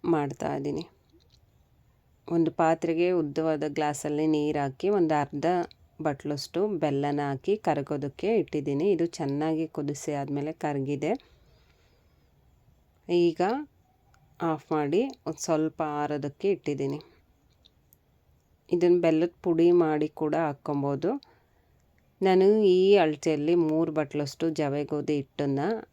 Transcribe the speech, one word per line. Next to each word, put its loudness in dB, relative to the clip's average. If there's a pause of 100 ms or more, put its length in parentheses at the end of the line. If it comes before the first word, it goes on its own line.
(140)
ಮಾಡ್ತಾ -2
ಇದ್ದೀನಿ. -6 (1400)
ಒಂದು 2 (100)
ಪಾತ್ರೆಗೆ 2 (120)
ಉದ್ದವಾದ -2 (100)
ಗ್ಲಾಸಲ್ಲಿ -2
ನೀರು 0
ಹಾಕಿ, -4 (120)
ಒಂದು 2
ಅರ್ಧ -6 (640)
ಬಟ್ಲಷ್ಟು -4 (220)
ಬೆಲ್ಲನ 0
ಹಾಕಿ -2 (120)
ಕರಗೋದಕ್ಕೆ -4 (100)
ಇಟ್ಟಿದ್ದೀನಿ. -2
ಇದು 0 (120)
ಚೆನ್ನಾಗಿ -2
ಕುದಿಸಿ -6 (100)
ಆದಮೇಲೆ -4 (120)
ಕರಗಿದೆ. -2 (1900)
ಈಗ 2 (1000)
ಆಫ್ -4
ಮಾಡಿ 0 (280)
ಒಂದು -10
ಸ್ವಲ್ಪ 0 (200)
ಆರೋದಕ್ಕೆ -4
ಇಟ್ಟಿದ್ದೀನಿ. -4 (1800)
ಇದನ್ನ 4
ಬೆಲ್ಲದ 2 (140)
ಪುಡಿ 4 (140)
ಮಾಡಿ 0 (120)
ಕೂಡ -2 (140)
ಹಾಕ್ಕೊಬೋದು. -2 (1120)
ನಾನು 6 (220)
ಈ 6 (220)
ಅಳತೆಯಲ್ಲಿ 0 (100)
ಮೂರು 0
ಬಟ್ಲಷ್ಟು -4 (140)
ಜವೆ 0 (120)
ಗೋಧಿ -2
ಹಿಟ್ಟನ್ನ -2 (340)